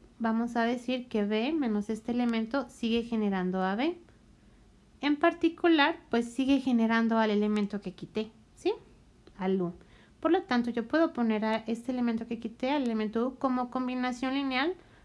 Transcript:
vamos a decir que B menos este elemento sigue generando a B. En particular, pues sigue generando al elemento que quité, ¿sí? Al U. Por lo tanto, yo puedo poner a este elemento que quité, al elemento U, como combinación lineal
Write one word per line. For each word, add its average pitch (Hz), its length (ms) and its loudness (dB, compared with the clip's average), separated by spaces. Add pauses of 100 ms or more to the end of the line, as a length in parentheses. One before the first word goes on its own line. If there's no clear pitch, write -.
(180)
vamos 233 380 0
a 233 80 2
decir 247 440 -2
que 208 160 0
B 220 280 0
menos 226 360 0
este 220 240 -4
elemento 240 560 0
sigue 233 360 -2
generando 196 580 0
a 190 140 0
B. 320 220 -2 (1000)
En 285 160 2
particular, 330 800 2 (140)
pues 233 200 0
sigue 269 300 2
generando 226 580 2
al 220 120 4
elemento 208 500 0
que 180 140 -8
quité, 220 360 -8 (260)
¿sí? 381 160 0 (680)
Al 190 240 0
U. 175 100 -2 (480)
Por 320 120 2
lo 359 100 4
tanto, 240 280 0
yo 233 180 -4
puedo 330 240 2
poner 220 320 0
a 220 140 0
este 226 340 -6
elemento 240 340 -2
que 233 140 -8
quité, 240 320 -4
al 294 100 0
elemento 226 460 -2
U, 269 100 -8
como 254 320 -2
combinación 254 640 -4
lineal 277 400 0 (300)